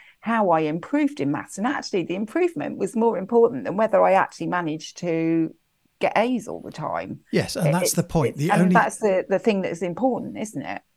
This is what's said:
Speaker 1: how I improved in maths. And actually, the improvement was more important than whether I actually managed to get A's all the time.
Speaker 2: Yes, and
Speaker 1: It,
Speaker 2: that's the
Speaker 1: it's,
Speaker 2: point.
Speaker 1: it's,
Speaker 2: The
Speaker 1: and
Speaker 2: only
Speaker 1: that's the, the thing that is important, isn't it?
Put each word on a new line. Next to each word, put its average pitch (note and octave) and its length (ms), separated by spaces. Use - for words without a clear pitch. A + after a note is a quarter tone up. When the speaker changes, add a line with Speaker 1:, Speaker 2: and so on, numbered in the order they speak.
Speaker 1:
how G#3+ 320
I D#3+ 100
improved F3 580
in C#3+ 120
maths. B2 260
And G3 80
actually, B3 380
the E3+ 120
improvement D#4+ 640
was G3+ 180
more A3+ 220
important A3+ 460
than D#3 140
whether G#3+ 260
I F#3 100
actually E3 340
managed E3 500
to E3 560
get - 180
A's A#3 300
all E2+ 140
the - 100
time. F#2 480
Speaker 2:
Yes, C3 240
and E3 120
Speaker 1:
It, D3 60
Speaker 2:
that's F3 200
the F3 80
Speaker 1:
it's, - 100
Speaker 2:
point. D3 240
Speaker 1:
it's, - 40
Speaker 2:
The D#3 120
Speaker 1:
and G3 120
Speaker 2:
only F3+ 100
Speaker 1:
that's E3+ 240
the, F#3+ 300
the F#3+ 120
thing G3 220
that F3+ 100
is F3 100
important, G3+ 560
isn't G#3+ 240
it? F#2 200